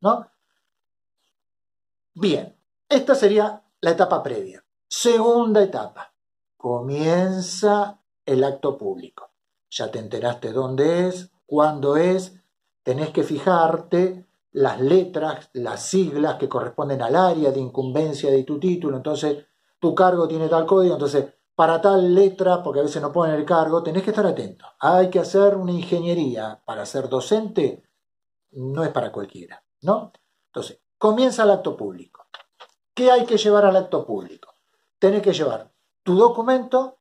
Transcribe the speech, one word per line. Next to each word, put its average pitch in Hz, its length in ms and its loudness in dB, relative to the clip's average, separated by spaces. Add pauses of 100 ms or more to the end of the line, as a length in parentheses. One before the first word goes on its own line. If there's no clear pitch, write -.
¿no? 220 260 -2 (1900)
Bien, 170 440 -4 (300)
esta 269 260 2
sería 208 500 0 (180)
la 165 100 0
etapa 180 320 0
previa. 101 400 -10 (240)
Segunda 233 720 2
etapa, 120 520 -4 (420)
comienza 180 1500 -2 (240)
el 135 180 0
acto - 340 -4
público. 90 540 -12 (380)
Ya 113 220 -10
te 120 80 -8
enteraste 113 540 -6
dónde 139 540 0
es, 180 220 -8 (160)
cuándo 147 520 0
es, 185 440 -2 (420)
tenés 147 260 -4
que 151 140 -2
fijarte 170 1040 0 (280)
las 135 260 0
letras, 156 760 0
las 120 300 -8
siglas 151 520 0
que 135 140 -4
corresponden 127 520 -4
al 123 140 0
área 165 360 2
de 131 80 -4
incumbencia 135 720 -4
de 135 120 2
tu 147 160 -6
título, 175 380 -2
entonces 147 480 -4 (340)
tu 165 140 0
cargo 180 340 2
tiene 160 200 -4
tal 165 180 0
código, 185 280 4
entonces 143 340 -2 (300)
para 165 240 2
tal 190 320 4
letra, 185 480 4
porque 143 200 -2
a - 20 2
veces 147 180 -4
no 143 100 -6
ponen 160 220 0
el 151 100 -2
cargo, 165 380 2
tenés 175 220 -2
que 214 80 -4
estar 208 160 0
atento. 127 360 -6 (160)
Hay 180 300 4
que 185 80 -2
hacer 196 400 4
una 180 140 -4
ingeniería 165 920 -4
para 104 220 -10
ser 131 240 -8
docente, 165 760 -2 (680)
no 139 320 -8
es 147 80 -4
para 113 200 -6
cualquiera. 95 520 -14 (180)
¿no? 190 300 -2 (360)
Entonces, - 320 -12 (180)
comienza 233 460 2
el 208 80 4
acto 165 260 -2
público. 92 500 -14 (640)
¿Qué 247 180 4
hay 240 140 4
que 226 120 2
llevar 208 280 4
al 190 100 6
acto 185 300 0
público? 95 500 -12 (440)
Tenés 196 220 4
que 190 120 2
llevar 135 380 -4 (320)
tu 180 120 2
documento. 240 840 2